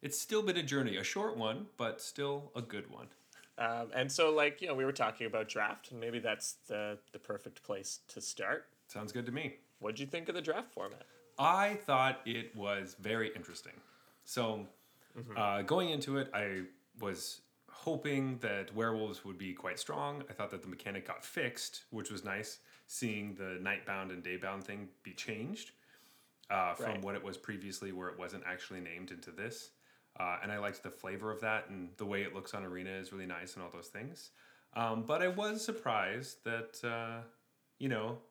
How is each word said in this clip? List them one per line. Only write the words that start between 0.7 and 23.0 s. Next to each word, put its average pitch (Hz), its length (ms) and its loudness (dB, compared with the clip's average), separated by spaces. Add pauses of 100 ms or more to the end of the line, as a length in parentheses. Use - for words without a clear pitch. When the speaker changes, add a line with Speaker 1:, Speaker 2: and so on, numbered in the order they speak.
Speaker 1:
a 98 60 0
short 190 340 0
one, 110 300 0 (100)
but 113 240 0
still 143 540 -2
a 120 60 -4
good 104 300 -6
one. 58 160 -12 (500)
Speaker 2:
Um, 117 360 2
and 135 180 2
so, 160 200 8
like, 147 300 6
you 180 60 -4
know, 151 60 2
we 131 120 4
were 131 80 4
talking 113 340 2
about 107 220 0
draft, 107 420 0
and 123 80 -8
maybe 117 200 0
that's 107 340 0 (140)
the, 104 300 -2 (140)
the 104 80 -10
perfect - 440 -8
place 98 360 -4 (100)
to - 120 -10
start. 110 460 -2 (200)
Speaker 1:
Sounds 104 240 -6
good 120 140 -2
to 120 60 -2
me. 139 240 -2 (240)
Speaker 2:
What'd 110 200 -2
you 139 60 -2
think 165 240 -4
of 175 60 2
the 180 60 -2
draft 160 320 0
format? 98 300 -6 (340)
Speaker 1:
I 190 380 8 (100)
thought 131 400 6
it 117 300 -2
was 101 440 0
very 110 360 2
interesting. 87 380 -10 (520)
So, 110 420 0 (500)
Speaker 2:
Mm-hmm. 117 180 -8
Speaker 1:
uh, 101 280 4
going 175 260 6
into 139 300 2
it, 135 160 0
I 98 260 2 (380)
was 98 420 -4 (300)
hoping 139 720 2
that 101 340 0
werewolves 110 500 2
would 95 140 -8
be 92 140 -4
quite 92 260 -4
strong. 143 500 -2
I - 40 -10
thought 101 180 -2
that 92 100 -6
the - 60 -10
mechanic 95 400 -6
got - 180 -6
fixed, - 640 -2
which 107 220 -6
was 92 120 -6
nice, 104 360 -4 (260)
seeing 104 480 -2